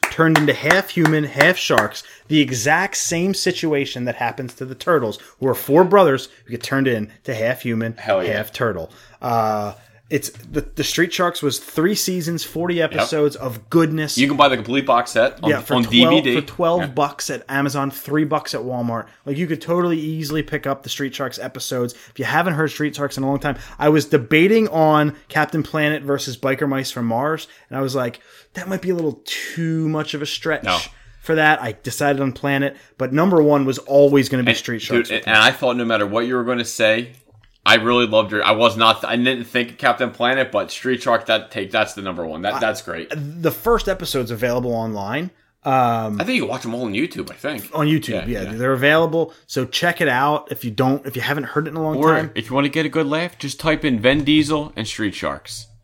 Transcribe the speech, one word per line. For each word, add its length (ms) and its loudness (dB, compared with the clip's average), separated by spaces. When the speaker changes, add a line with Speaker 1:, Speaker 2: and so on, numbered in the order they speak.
Speaker 1:
turned 300 4
into 140 4
half 360 0
human, 340 2
half 320 2
sharks. 460 0
The 100 4
exact 580 0
same 380 0
situation 720 -2
that 100 -2
happens 400 -6
to 100 -12
the 80 -12
Turtles, 460 0
who 80 0
are 60 4
four 300 4
brothers 460 4
who 60 -20
get 120 -10
turned 240 0
into 480 -4
half 260 -2
human, 360 -4
Speaker 2:
Hell 260 0
yeah. 140 -2
Speaker 1:
half 140 -6
turtle. 400 -4
Uh, 520 -2
it's 200 -2
the, 300 -10
the 80 -2
Street 300 0
Sharks 280 -2
was 160 -2
three 380 -2
seasons, 480 -4
forty 320 -4
Speaker 2:
Yep. 200 0
Speaker 1:
episodes 420 0
of 320 -10
goodness. 480 2
Speaker 2:
You 100 4
can 80 0
buy 140 6
the 80 0
complete 280 -2
box 260 2
set 300 2
on, 80 0
Speaker 1:
Yeah, 120 2
for 140 -2
Speaker 2:
on 80 2
Speaker 1:
twelve, 100 -4
Speaker 2:
D 120 8
V 160 6
D. 140 0
Speaker 1:
for 100 0
twelve 360 0
Speaker 2:
Yeah. 60 -4
Speaker 1:
bucks 420 -4
at 180 -8
Amazon, 440 -2
three 340 -2
bucks 280 -4
at 60 -6
Walmart. 460 -4
Like, 120 -6
you 100 -2
could 140 -4
totally 360 0
easily 460 -4
pick 240 -6
up 160 -4
the 60 -12
Street 260 -6
Sharks 240 -8
episodes. 540 -6
If 100 -14
you 60 -4
haven't 300 0
heard 160 0
Street 220 -4
Sharks 240 -6
in 60 -2
a 40 0
long 120 0
time, 160 -4
I 80 2
was 160 6
debating 640 4
on 480 4
Captain 340 0
Planet 400 -2
versus 320 -4
Biker 320 -2
Mice 240 -2
from 140 -4
Mars, 420 -2
and 100 -8
I 20 -2
was 140 -2
like, 240 -4
"That 120 -10
might 140 -4
be 80 -4
a 60 0
little 280 -4
too 640 -4
much 260 -4
of 80 -6
a 40 -6
stretch." 400 -4
Speaker 2:
No. 120 0
Speaker 1:
For 140 -2
that, 260 4
I 100 -6
decided 380 -2
on 120 -2
Planet, 420 -2
but 160 -4
number 280 4
one 220 6
was 140 0
always 500 6
gonna 160 0
be 80 2
Speaker 2:
And, 60 2
Speaker 1:
Street 220 -6
Speaker 2:
dude, 280 0
Speaker 1:
Sharks. 20 -8
Speaker 2:
and, 160 -4
and 120 4
I 140 8
thought 260 0
no 80 -2
matter 200 2
what 220 -2
you 80 -2
were 80 0
gonna 220 -2
say, 480 0
I 120 8
really 320 4
loved 240 2
your, 120 0
I 100 6
was 220 4
not, 300 4
I 100 -2
didn't 280 0
think 340 -4
Captain 320 0
Planet, 420 0
but 200 -2
Street 320 -4
Shark, 240 0
that 240 0
take, 180 -6
that's 240 0
the 80 -14
number 240 -6
one. 160 -8
That, 140 -2
Speaker 1:
I 40 -4
Speaker 2:
that's 220 -2
great. 340 -10
Speaker 1:
The 360 -4
first 360 0
episode's 440 -4
available 420 -2
online. 560 -4
Um, 560 0
Speaker 2:
I 40 -2
think 140 0
you 40 -2
can 80 -4
watch 140 -8
them 100 -8
all 120 -6
on 80 -4
YouTube, 360 -6
I 60 -18
think. 400 -10
Speaker 1:
On 100 0
YouTube, 400 0
Speaker 2:
Yeah, 0 -
Speaker 1:
yeah, 240 -4
Speaker 2:
yeah. 40 -10
Speaker 1:
they're 200 0
available. 580 2
So 200 -4
check 360 -2
it 80 2
out 420 0
if 140 -10
you 60 -6
don't, 340 0
if 100 -10
you 60 -6
haven't 220 -2
heard 240 -4
it 20 -10
in 60 -10
a 80 -4
long 140 -2
Speaker 2:
Or 180 4
Speaker 1:
time. 180 -2
Speaker 2:
if 160 -8
you 60 -4
wanna 140 2
get 180 -2
a 20 -6
good 160 0
laugh, 320 -4
just 220 -10
type 260 0
in 140 0
Vin 240 2
Diesel 520 2
and 120 -6
Street 260 -4
Sharks 540 -8